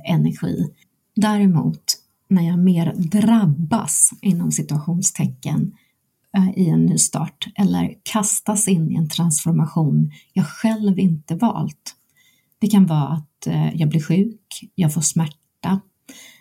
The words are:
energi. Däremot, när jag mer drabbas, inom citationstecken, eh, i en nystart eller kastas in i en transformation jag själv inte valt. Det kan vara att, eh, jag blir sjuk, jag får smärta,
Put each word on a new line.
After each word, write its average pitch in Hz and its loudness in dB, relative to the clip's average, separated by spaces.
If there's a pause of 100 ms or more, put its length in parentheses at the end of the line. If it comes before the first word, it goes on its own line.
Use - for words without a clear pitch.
energi. 160 -2 (500)
Däremot, 202 2 (460)
när 180 4
jag 170 0
mer 175 2
drabbas, 185 2 (120)
inom 170 0
citationstecken, 156 -4 (640)
eh, 190 2
i 180 2
en 165 4
nystart - -2
eller 175 -2
kastas 208 -4
in 165 0
i - -4
en 156 0
transformation 156 0 (200)
jag 190 0
själv 214 -2
inte 165 -2
valt. - -4 (640)
Det 226 0
kan 196 6
vara 151 0
att, - -8
eh, 156 -2
jag 160 0
blir 156 0
sjuk, - -2
jag 160 0
får 170 -2
smärta, - -4 (600)